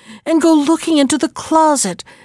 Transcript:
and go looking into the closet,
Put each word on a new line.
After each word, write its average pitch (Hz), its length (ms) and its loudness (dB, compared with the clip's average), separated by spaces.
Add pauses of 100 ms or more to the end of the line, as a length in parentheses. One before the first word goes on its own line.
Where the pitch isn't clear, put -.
(240)
and 320 160 0
go 330 140 4
looking 311 420 0
into 277 220 0
the 320 100 -4
closet, 302 760 -2 (220)